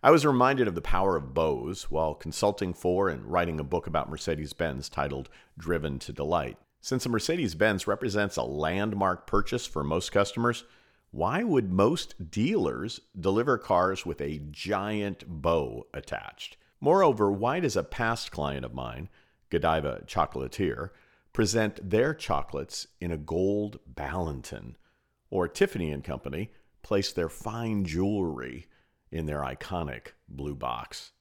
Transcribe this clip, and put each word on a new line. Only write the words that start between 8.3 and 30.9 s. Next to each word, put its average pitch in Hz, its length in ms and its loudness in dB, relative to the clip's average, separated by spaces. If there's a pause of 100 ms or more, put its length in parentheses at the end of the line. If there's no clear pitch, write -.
a 60 60 0
landmark 92 840 0
purchase - 380 2
for 76 180 -4
most 80 300 -2
customers, 117 500 2 (480)
why 127 320 0
would 127 300 2
most 98 580 2
dealers 104 680 0 (180)
deliver 110 380 4
cars 95 480 2
with 80 160 -4
a 76 180 -4 (120)
giant 101 760 -2
bow 73 680 0
attached? - 640 -10 (240)
Moreover, 143 500 6
why 117 300 0
does 135 160 0
a 92 80 2
past - 480 -2
client 71 320 -4
of 62 100 -10
mine, 64 360 -8 (400)
Godiva 78 580 2
Chocolatier, 73 840 -2 (420)
present 107 560 2
their 123 240 4
chocolates - 760 -4 (140)
in 87 100 -4
a 80 60 -2
gold 95 680 0
Ballantyne, 69 920 -8 (520)
or 90 200 0
Tiffany 90 420 0
and 71 140 -6
Company 71 460 -8 (320)
place 101 280 0
their 85 160 -2
fine 110 560 -4
jewelry 82 840 -2 (440)
in 80 140 -4
their 73 160 -2
iconic 69 680 -6 (180)
blue 69 260 -8
box? 62 680 -8